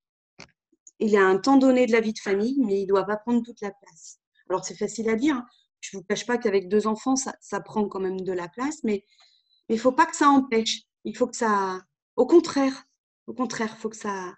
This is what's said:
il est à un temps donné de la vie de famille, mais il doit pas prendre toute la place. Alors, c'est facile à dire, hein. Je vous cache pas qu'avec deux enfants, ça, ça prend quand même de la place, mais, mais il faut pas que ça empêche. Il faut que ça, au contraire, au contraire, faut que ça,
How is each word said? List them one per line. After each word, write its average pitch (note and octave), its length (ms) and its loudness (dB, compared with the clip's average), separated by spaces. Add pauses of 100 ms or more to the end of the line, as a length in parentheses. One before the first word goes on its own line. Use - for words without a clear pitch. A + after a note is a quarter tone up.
(1000)
il G#3+ 140 2
est G#3 40 4
à F#3+ 100 6
un F#3+ 100 4
temps C4+ 200 4
donné B3+ 280 6
de A3 60 0
la A#3 80 4
vie A3 140 -2
de - 60 -12
famille, A3+ 460 0
mais G3 160 0
il F#3+ 40 -4
doit F#3+ 180 2
pas G#3 140 -4
prendre A#3 260 -2
toute A#3 160 -16
la G3+ 120 -8
place. - 480 -20 (300)
Alors, F#3 140 -2
c'est F3 140 -12
facile G#3+ 320 -4
à A3+ 80 0
dire, C#4 180 0
hein. B3 100 -8 (360)
Je - 160 -16
vous F3 60 -14
cache - 220 -6
pas A#3+ 120 -2
qu'avec G3 320 0
deux G#3 180 2
enfants, B3+ 300 -2
ça, - 240 -6
ça G3+ 180 -8
prend G#3 300 -4
quand F#3+ 100 -8
même F#3+ 220 -4
de F#3 100 -6
la F3 160 -6
place, C4+ 360 -8
mais, G#3 200 -2 (640)
mais A3+ 80 -2
il A3 40 -4
faut B3+ 120 2
pas D#4+ 140 4
que D#4+ 100 -12
ça C#4+ 140 4
empêche. B3 540 2 (200)
Il G#3+ 120 -8
faut A#3+ 120 0
que - 80 -14
ça, G3 460 -2 (340)
au B3+ 100 4
contraire, C#4 600 2 (420)
au A3 60 -14
contraire, A3+ 440 -6
faut G#3+ 120 -8
que A3 60 -12
ça, F#3+ 420 -8